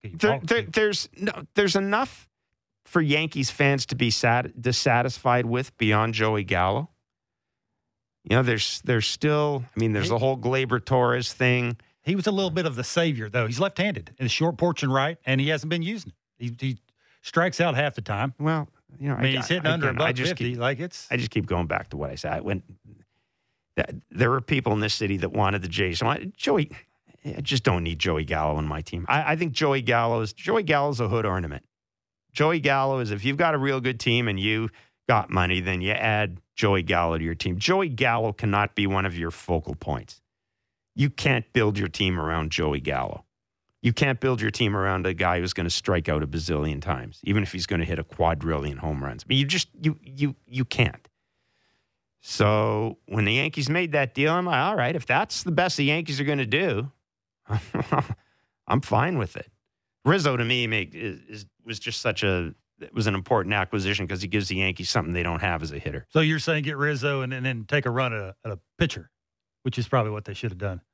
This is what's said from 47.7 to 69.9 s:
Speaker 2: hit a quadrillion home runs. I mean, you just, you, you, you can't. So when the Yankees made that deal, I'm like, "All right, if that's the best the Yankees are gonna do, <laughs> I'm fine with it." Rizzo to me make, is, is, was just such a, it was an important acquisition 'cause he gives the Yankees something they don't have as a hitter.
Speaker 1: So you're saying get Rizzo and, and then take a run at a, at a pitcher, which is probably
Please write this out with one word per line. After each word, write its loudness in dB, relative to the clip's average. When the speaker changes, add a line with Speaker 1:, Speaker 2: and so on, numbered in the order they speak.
Speaker 2:
hit -4
a -6
quadrillion 0
home -4
runs. -8
I -20
mean, 2
you 4
just, -2
you, 0
you, -4
you -2
can't. -2
So 2
when 0
the 2
Yankees -2
made 0
that 0
deal, 2
I'm 0
like, 0
"All 2
right, 0
if -6
that's 0
the 0
best 2
the 0
Yankees 0
are 0
gonna 0
do, 0
<laughs> -4
I'm 2
fine 2
with -4
it." -12
Rizzo 4
to 2
me 2
make, -2
is, -8
is, -14
was -10
just -8
such -2
a, 0
it -14
was 0
an 2
important 0
acquisition -2
'cause -6
he -6
gives -2
the -4
Yankees -2
something 0
they -2
don't -2
have -2
as -6
a -10
hitter. -8
Speaker 1:
So 0
you're 2
saying -2
get -4
Rizzo -2
and, -6
and -6
then -4
take 0
a 0
run 0
at -4
a, -10
at -6
a -8
pitcher, -4
which -4
is -2
probably 0